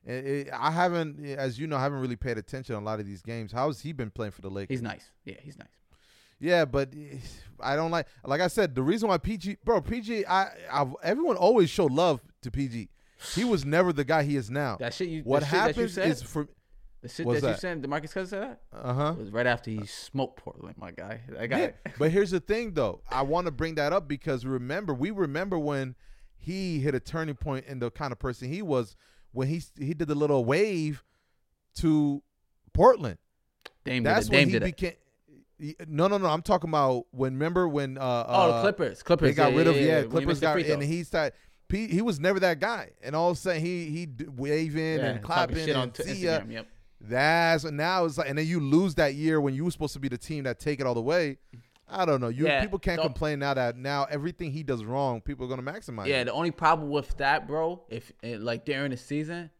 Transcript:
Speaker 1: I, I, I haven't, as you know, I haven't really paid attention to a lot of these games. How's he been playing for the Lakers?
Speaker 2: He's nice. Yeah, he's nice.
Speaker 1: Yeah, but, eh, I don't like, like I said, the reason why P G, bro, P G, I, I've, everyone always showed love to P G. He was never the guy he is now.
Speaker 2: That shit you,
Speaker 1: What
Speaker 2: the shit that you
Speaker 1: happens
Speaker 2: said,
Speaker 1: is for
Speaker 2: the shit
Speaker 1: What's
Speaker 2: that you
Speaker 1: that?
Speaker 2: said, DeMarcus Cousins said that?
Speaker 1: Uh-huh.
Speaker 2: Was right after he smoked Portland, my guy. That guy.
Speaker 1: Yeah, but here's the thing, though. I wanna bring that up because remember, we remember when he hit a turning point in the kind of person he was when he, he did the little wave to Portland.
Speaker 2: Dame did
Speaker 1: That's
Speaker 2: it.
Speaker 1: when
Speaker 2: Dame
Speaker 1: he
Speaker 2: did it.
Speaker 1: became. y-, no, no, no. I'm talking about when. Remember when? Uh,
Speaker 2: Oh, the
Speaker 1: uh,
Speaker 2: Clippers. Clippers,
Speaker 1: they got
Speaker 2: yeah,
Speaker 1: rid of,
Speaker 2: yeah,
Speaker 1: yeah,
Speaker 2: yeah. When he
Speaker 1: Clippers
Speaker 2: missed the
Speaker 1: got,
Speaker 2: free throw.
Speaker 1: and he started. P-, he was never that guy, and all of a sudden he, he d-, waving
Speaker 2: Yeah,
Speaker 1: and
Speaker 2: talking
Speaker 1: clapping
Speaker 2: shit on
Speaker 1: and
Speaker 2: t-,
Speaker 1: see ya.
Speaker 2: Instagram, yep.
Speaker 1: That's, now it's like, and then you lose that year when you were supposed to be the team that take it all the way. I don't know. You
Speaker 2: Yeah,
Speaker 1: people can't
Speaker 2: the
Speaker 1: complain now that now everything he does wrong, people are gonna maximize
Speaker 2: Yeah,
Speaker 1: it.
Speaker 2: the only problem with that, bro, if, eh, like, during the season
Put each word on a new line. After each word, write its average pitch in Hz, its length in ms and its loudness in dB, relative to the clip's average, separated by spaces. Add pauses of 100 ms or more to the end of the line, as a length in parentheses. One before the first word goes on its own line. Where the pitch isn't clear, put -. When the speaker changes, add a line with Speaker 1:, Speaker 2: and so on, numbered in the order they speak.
Speaker 1:
I, 120 40 -8 (400)
I, 131 160 -2
I - 20 4
haven't, 165 560 0
as 135 320 -4
you 151 80 -6
know, 156 100 -4
I 131 40 0
haven't 139 200 -2
really 127 160 -2
paid 120 220 -4
attention 127 360 -8
to 104 60 -6
a 104 40 -10
lot 110 160 -4
of 104 60 -8
these 98 160 -12
games. 113 300 -10
How's 131 280 -2
he 139 120 -10
been 127 180 -8
playing 104 220 -8
for - 100 -20
the 95 80 -10
Lakers? 98 240 -4
Speaker 2:
He's 123 80 -4
nice. 104 280 -10 (140)
Yeah, - 180 -14
he's 143 160 -20
nice. - 100 -20 (720)
Speaker 1:
Yeah, 165 240 4
but, 135 300 0
eh, 147 220 -16 (440)
I 135 160 0
don't 165 140 0
like, 165 160 0 (180)
like 143 160 0
I 180 80 4
said, 175 260 2
the 127 80 0
reason 202 260 2
why 185 100 4
P 214 180 -4
G, 185 280 -8
bro, 220 160 4
P 233 200 -4
G, 214 260 -4
I, 190 220 2 (220)
I've, 139 320 0
everyone 247 340 2
always 180 340 6
showed 156 220 4
love 156 280 4 (220)
to 123 80 -10
P 139 180 -2
G. 113 200 -8 (460)
He 190 100 0
was 202 200 2
never 170 280 4
the 143 120 0
guy 151 200 2
he 143 120 0
is 117 140 -4
now. 135 280 -2
Speaker 2:
That 120 140 -6
shit 185 160 -6
you, 156 140 -6
Speaker 1:
What 131 180 2
Speaker 2:
the 151 60 -2
shit 143 60 -2
that 220 240 2
you 233 60 0
Speaker 1:
happens 220 120 -2
Speaker 2:
said, 185 160 2
Speaker 1:
is 151 120 -4
for 147 260 -6 (520)
Speaker 2:
the 120 80 -16
shit - 160 -8
Speaker 1:
What's 117 160 2
Speaker 2:
that 135 60 0
you 117 80 2
Speaker 1:
that? 95 60 -6
Speaker 2:
said, 170 220 -6
DeMarcus 147 300 -6
Cousins 190 180 -6
said 196 120 -6
that? 247 180 -12 (160)
Speaker 1:
Uh-huh. 139 420 -2
Speaker 2:
Was 104 120 -10
right 117 160 0
after 117 240 -2
he 107 160 -6
smoked - 560 -8
Portland, - 340 -16
my - 140 -14
guy. 110 380 -12
That - 180 -8
guy. 127 140 -2
Speaker 1:
Yeah, 359 100 0 (280)
but 151 120 4
here's 190 220 2
the 185 80 0
thing, 220 340 -4
though. 123 340 0
I 131 140 0
wanna 165 300 0
bring 156 240 -4
that 147 180 2
up 170 140 0
because 135 360 -4
remember, 135 480 -4
we 139 200 -2
remember 185 460 -2
when 139 360 -2 (420)
he 180 440 -4
hit 139 140 0
a 127 60 0
turning 160 360 -6
point 135 300 -6
in 135 120 -10
the 120 120 -4
kind 135 220 -8
of 113 60 -8
person 127 340 -6
he 180 80 -6
was 131 360 -2 (360)
when 131 160 -2
he, 160 140 -2 (160)
he 139 160 -4
did 151 140 -4
the 151 60 0
little 143 300 4
wave 156 580 2 (760)
to 151 460 4 (500)
Portland. 170 460 6 (680)
Speaker 2:
Dame 127 180 -2
did 135 80 2
Speaker 1:
That's 208 160 2
Speaker 2:
it. 110 60 -4
Speaker 1:
when 135 80 8
Speaker 2:
Dame 139 80 6
Speaker 1:
he - 40 0
Speaker 2:
did 113 100 2
it. 185 140 -4
Speaker 1:
became. 175 160 -4 (680)
y-, 151 140 -8 (140)
no, 156 200 2
no, 202 100 2
no. 190 100 0
I'm 156 140 2
talking 170 280 0
about 135 400 2
when. 131 240 -2
Remember 170 340 2
when? 139 300 -2
Uh, 123 300 0
Speaker 2:
Oh, 170 200 6
the - 60 4
Speaker 1:
uh, 117 80 2
Speaker 2:
Clippers. 196 400 0
Clippers, 165 280 4
Speaker 1:
they - 40 -2
got 147 180 6
Speaker 2:
yeah, 139 60 6
Speaker 1:
rid 165 80 6
of, 165 100 8
Speaker 2:
yeah, 139 40 4
Speaker 1:
yeah, 143 60 4
Speaker 2:
yeah. 156 100 6
When 147 80 4
he - 60 -4
Speaker 1:
Clippers 165 180 2
Speaker 2:
missed 151 120 2
the 165 60 4
Speaker 1:
got, 156 80 4
Speaker 2:
free 175 100 2
throw. 151 100 2
Speaker 1:
and 143 80 -2
he 165 220 -2
started. 151 280 0 (360)
P-, 214 200 -2
he 180 140 2
was 202 180 0
never 190 200 4
that 165 200 4
guy, 185 300 -2 (120)
and 143 140 -4
all 170 140 4
of 170 60 0
a - 40 -10
sudden 170 220 0
he, 175 240 -4
he 160 200 -6
d-, 131 200 -10 (100)
waving 156 600 0
Speaker 2:
Yeah, 127 80 0
Speaker 1:
and 110 160 -4
Speaker 2:
talking - 0 -
Speaker 1:
clapping 170 420 0
Speaker 2:
shit 156 120 0
on 127 80 0
Speaker 1:
and 120 100 -8
Speaker 2:
t-, - 80 -8
Speaker 1:
see 185 240 -6
ya. 160 140 2
Speaker 2:
Instagram, 110 120 -12
yep. 113 140 -12 (340)
Speaker 1:
That's, 156 640 2
now 165 400 0
it's 151 140 -2
like, 151 100 -2
and 139 100 -2
then 156 80 0
you 170 140 0
lose 151 360 4
that 147 180 4
year 156 260 2
when 143 140 0
you 139 100 -4
were 180 60 0
supposed 156 240 -6
to 147 40 -12
be 135 100 -4
the 123 100 -4
team 147 260 -8
that 123 160 -4
take 147 200 -2
it 135 60 0
all 123 80 2
the 117 80 0
way. 147 360 0 (500)
I 190 160 0
don't 147 160 4
know. 123 80 0
You 131 180 0
Speaker 2:
Yeah, 143 160 4
Speaker 1:
people 190 160 -2
can't 180 180 0
Speaker 2:
the 160 120 0
Speaker 1:
complain 147 320 -2
now 139 140 0
that 123 220 0
now 139 340 -2
everything 151 420 -6
he 156 100 -6
does 131 220 -2
wrong, 123 380 -2
people 131 240 -6
are - 80 -8
gonna 127 80 -6
maximize 131 440 -8
Speaker 2:
Yeah, 135 140 2
Speaker 1:
it. 120 60 0
Speaker 2:
the 123 60 -4
only 165 180 0
problem 160 400 2
with 143 280 -2
that, 139 280 2
bro, 160 440 -2
if, 110 220 -10 (100)
eh, 117 160 -8
like, 117 280 -4
during 139 240 -2
the 127 80 -4
season 156 600 -8